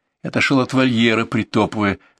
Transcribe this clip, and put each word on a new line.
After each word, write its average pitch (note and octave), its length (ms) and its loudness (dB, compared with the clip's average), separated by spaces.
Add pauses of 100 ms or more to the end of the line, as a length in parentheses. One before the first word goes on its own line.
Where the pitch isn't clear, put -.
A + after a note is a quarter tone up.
(240)
и - 20 -10
отошел C3+ 320 0
от B2 140 -2
вольера, A#2 520 2
притопывая, G#2+ 760 -2 (200)